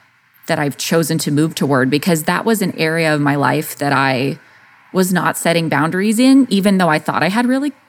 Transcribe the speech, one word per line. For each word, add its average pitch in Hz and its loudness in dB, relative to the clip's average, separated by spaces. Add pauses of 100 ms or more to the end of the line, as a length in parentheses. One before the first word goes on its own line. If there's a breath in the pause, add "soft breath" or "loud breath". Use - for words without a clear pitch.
(460 soft breath)
that 160 -2
I've 143 -4
chosen 160 -2
to 151 -4
move 156 0
toward, 135 0
because 151 0
that - -2
was 220 0
an 175 -2
area 160 0
of 147 0
my 143 0
life 139 -2
that 143 -2
I 135 0 (540 soft breath)
was 185 0
not 160 -2
setting 170 0
boundaries 180 0
in, 262 6
even 196 2
though 175 2
I 156 2
thought - -2
I 165 2
had 240 0
really, 269 -2 (160)